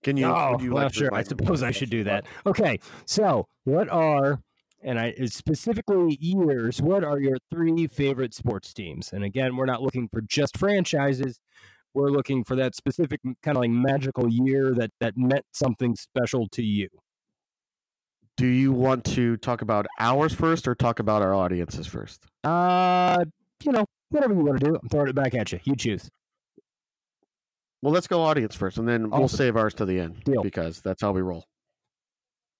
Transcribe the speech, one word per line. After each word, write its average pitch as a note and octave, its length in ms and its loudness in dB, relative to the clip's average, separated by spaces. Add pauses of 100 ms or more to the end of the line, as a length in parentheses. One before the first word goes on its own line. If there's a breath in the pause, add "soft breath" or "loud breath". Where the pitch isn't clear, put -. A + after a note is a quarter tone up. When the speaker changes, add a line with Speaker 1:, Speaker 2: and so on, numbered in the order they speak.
Speaker 1:
Can C#3 140 0
you, C3 100 2
Speaker 2:
Oh, D#3 260 2
Speaker 1:
would A#2+ 100 0
you B2 100 -2
Speaker 2:
well, C#3 120 0
Speaker 1:
like C3+ 80 -2
to - 60 -6
Speaker 2:
sure. C3+ 160 0
I G2+ 40 -2
Speaker 1:
invite - 100 -4
Speaker 2:
suppose C#3+ 340 0
I B2 40 -2
Speaker 1:
questions A#2+ 100 -2
Speaker 2:
should B2 140 -6
do A2+ 140 -2
Speaker 1:
back? G2+ 200 -2
Speaker 2:
that. - 260 -6
Okay. D#3+ 280 0 (260 loud breath)
So, E3+ 420 0 (180)
what D3+ 260 0
are, D3 500 2 (400)
and B2 180 -4
I, A2+ 80 -2 (100)
it's B2+ 200 -4
specifically F3+ 840 0
years, D3+ 600 0
what F3+ 240 2
are D3 160 -2
your C3+ 160 0 (160)
three E3 360 2
favorite C3 440 -2
sports - 400 -6
teams? E2 400 -10
And G2+ 120 -4
again, B2+ 320 -2
we're C3 100 -2
not B2+ 160 -2
looking B2+ 300 -4
for A#2 100 -6
just C#3 340 -2
franchises. C#3+ 840 0 (540 soft breath)
We're C#3 160 4
looking C3+ 340 0
for C3 120 -4
that C3 200 0
specific C#3+ 500 -2
m-, B2+ 160 -6
kinda, C#3+ 160 0
like, A#2+ 120 2
magical C3 600 2
year C3+ 440 2
that, A#2 160 0 (100)
that A2 160 -4
meant B2+ 360 2
something A#2+ 440 0
special A#2+ 540 -2
to - 120 -4
you. G2+ 260 0 (1500)
Speaker 1:
Do C3 100 0
you C3 260 4
want B2+ 340 2
to A#2 320 2
talk B2 240 -4
about G#2 240 0 (120)
ours C3+ 340 2
first E3 360 0
or B2 80 0
talk A#2 240 0
about G#2+ 220 2
our F#2+ 120 2
audiences F2+ 540 -2
first? - 360 -12 (200)
Speaker 2:
Uh, F3+ 800 2 (400)
you C#4+ 80 2
know, A3 120 2 (260)
whatever C#4 220 2
you F#3 120 4
wanna C3+ 160 2
do. D3+ 200 2
I'm A#2 100 -14
throwing D3 180 2
it C3 80 -2
back C3 180 0
at A2+ 160 -2
you. F2 140 -6
You C#3 100 0
choose. G#2+ 340 -2 (1700)
Speaker 1:
Well, C#3+ 120 2
let's F3 160 2
go F3 140 2
audience D3+ 340 2
first, F#2+ 220 -4
and A2+ 100 -2
then A2+ 200 0
we'll B2+ 160 2
Speaker 2:
Awesome. C3 140 0
Speaker 1:
save B2 180 2
ours G#2+ 180 2
to A2 100 -4
the F#2 160 0
end E2+ 240 -8
Speaker 2:
Deal. C3 180 0
Speaker 1:
because F2 380 -6
that's F#2+ 200 -6
how G#2 120 0
we F#2 100 0
roll. F2 220 -6 (1160)